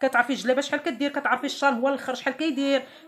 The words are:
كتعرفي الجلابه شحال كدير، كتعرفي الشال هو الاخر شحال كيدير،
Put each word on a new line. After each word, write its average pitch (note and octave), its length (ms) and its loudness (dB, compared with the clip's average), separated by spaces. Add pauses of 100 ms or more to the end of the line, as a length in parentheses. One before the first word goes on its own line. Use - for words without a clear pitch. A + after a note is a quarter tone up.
كتعرفي B3+ 320 4
الجلابه B3 280 0
شحال C#4+ 220 -2
كدير، C#4 280 -2
كتعرفي B3+ 340 0
الشال C#4 300 2
هو A#3+ 140 0
الاخر C4 260 -2
شحال C4 200 -4
كيدير، C#4 480 0 (240)